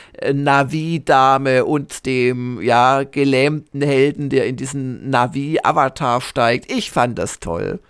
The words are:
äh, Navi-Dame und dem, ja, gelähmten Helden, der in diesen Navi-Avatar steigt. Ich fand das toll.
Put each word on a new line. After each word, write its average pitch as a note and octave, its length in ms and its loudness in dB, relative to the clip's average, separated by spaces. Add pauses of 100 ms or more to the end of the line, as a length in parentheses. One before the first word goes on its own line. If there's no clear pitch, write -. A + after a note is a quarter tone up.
(140)
äh, - 180 -2
Navi-Dame C#3 1300 2
und D3 420 -4
dem, B2 540 -2
ja, B2 440 4
gelähmten C#3 760 0
Helden, C#3+ 500 2
der B2+ 160 2
in B2+ 100 -6
diesen C3 540 -8
Navi-Avatar C3+ 1120 0
steigt. A#2+ 520 -2
Ich B3 180 -4
fand A#2 300 0
das - 180 -6
toll. F#2 400 -6 (120)